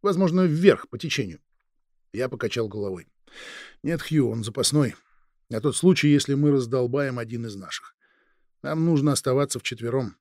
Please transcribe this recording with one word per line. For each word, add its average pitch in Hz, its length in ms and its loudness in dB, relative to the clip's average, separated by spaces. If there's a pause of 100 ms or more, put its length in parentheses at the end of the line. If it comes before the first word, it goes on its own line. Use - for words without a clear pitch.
Возможно, 185 380 2
вверх 170 480 4
по 120 100 -12
течению?" 92 400 -6 (760)
Я 123 160 -4
покачал 113 380 -4
головой. 101 400 -8 (760)
"Нет, 160 180 -2
Хью, 143 260 2
он 113 140 -4
запасной. 123 540 0 (520)
На 113 120 -6
тот 135 160 -2
случай, 175 320 4
если 139 260 4
мы 147 160 2
раздолбаем 127 720 0
один 117 260 -8
из 104 80 -12
наших. - 400 -14 (680)
Нам 156 220 -2
нужно 151 280 4
оставаться 131 480 0
вчетвером. 117 600 -6